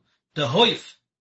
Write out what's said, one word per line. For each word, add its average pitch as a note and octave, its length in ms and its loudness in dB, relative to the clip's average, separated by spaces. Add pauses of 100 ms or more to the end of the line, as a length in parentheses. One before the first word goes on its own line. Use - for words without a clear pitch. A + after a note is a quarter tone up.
(360)
דער D3+ 100 -4
הויף, F3+ 500 0 (260)